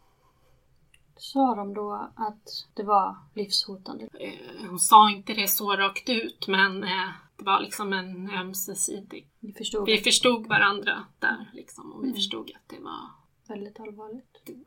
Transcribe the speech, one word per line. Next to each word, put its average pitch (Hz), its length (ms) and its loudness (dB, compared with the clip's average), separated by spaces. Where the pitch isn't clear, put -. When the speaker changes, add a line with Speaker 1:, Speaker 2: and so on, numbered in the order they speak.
Speaker 1:
Sa 262 380 2
de 202 180 -6
då 208 420 -8
att - 580 -8
det 214 100 -8
var 202 340 4
livshotande? 196 760 -4
Speaker 2:
Eh, - 500 -12
hon 185 100 -6
sa 214 300 10
inte 202 240 -4
det 208 140 0
så 202 280 0
rakt 196 340 0
ut, - 380 -2
men, 196 360 4
eh, 190 260 -2
det - 80 -16
var 196 140 4
liksom 196 340 -4
en 185 360 -6
ömsesidig. 190 960 -6
Speaker 1:
Vi 202 140 -14
förstod 214 320 -4
Speaker 2:
Vi 208 120 4
Speaker 1:
det. 202 60 -4
Speaker 2:
förstod 226 440 4
varandra 208 580 2
där, - 340 -2
liksom, - 380 -18
och - 120 -10
vi - 40 -2
Speaker 1:
Mm. 254 80 -4
Speaker 2:
förstod - 400 -4
att - 140 -20
det - 100 -16
var - 300 -12
Speaker 1:
Väldigt 208 320 -12
allvarligt. 214 680 -16